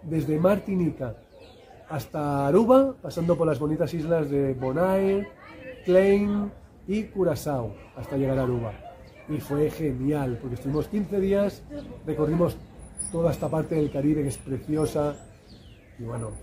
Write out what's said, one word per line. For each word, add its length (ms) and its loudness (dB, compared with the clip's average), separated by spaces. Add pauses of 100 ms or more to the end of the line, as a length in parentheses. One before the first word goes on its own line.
desde 360 0
Martinica 760 0 (720)
hasta 580 -2
Aruba, 540 6
pasando 340 0
por 100 2
las 140 2
bonitas 340 0
islas 360 0
de 240 2
Bonaire, 760 2 (560)
Klein 680 4 (380)
y 160 0
Curazao, 720 -2 (220)
hasta 180 -8
llegar 240 2
a 40 0
Aruba. 280 -2 (560)
Y 120 -4
fue 320 0
genial, 680 -2
porque 160 -8
estuvimos 320 -2
quince 320 -2
días, 440 0 (420)
recorrimos 500 2 (560)
toda 200 0
esta 180 -4
parte 260 -2
del 160 2
Caribe 300 0
que 80 -2
es 80 -8
preciosa, 800 -2 (840)
y 40 -10
bueno, 260 -6 (140)